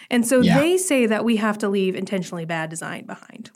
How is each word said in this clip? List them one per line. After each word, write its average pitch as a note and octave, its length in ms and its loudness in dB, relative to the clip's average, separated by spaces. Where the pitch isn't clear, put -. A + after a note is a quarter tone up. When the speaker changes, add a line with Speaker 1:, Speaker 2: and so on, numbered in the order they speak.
Speaker 1:
And A#3+ 160 2
so B3+ 140 4
Speaker 2:
Yeah. B3 180 6
Speaker 1:
they E4+ 200 2
say C#4 280 2
that G#3+ 180 0
we A#3 120 2
have G#3 220 0
to A3 100 -2
leave F#3+ 260 0
intentionally F3+ 520 -6
bad D#3+ 240 -6
design E3 340 -10
behind. - 520 -18